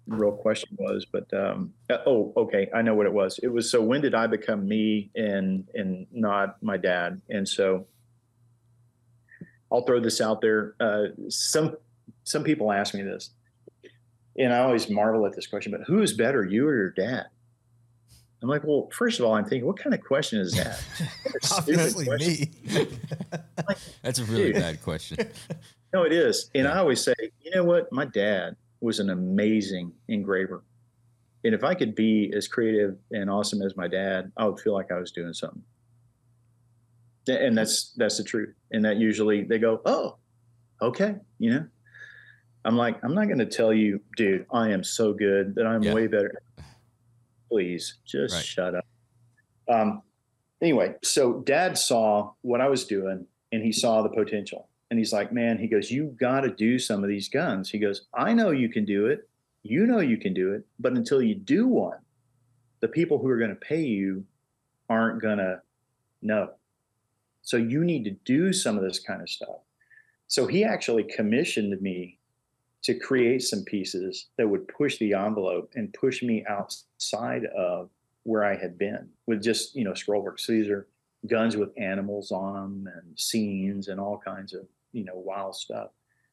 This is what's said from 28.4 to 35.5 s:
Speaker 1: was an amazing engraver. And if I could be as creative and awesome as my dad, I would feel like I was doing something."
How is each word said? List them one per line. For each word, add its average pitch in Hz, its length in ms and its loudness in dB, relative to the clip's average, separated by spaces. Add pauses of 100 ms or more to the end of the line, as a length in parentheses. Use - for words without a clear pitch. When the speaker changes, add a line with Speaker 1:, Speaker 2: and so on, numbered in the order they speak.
Speaker 1:
was 113 180 0
an 98 100 0
amazing 95 840 0 (160)
engraver. 95 540 -2 (840)
And 113 100 4
if 107 100 0
I 165 100 2
could 113 200 -2
be 107 420 4
as 101 120 -2
creative 107 500 2 (140)
and 101 180 -4
awesome 101 320 -2
as 98 140 -4
my 90 120 -4
dad, 95 480 -2
I 117 100 -2
would 98 140 -2
feel 107 140 0
like 95 180 -4
I 90 60 -2
was 90 140 -8
doing 85 200 -8
something." - 300 -12 (1600)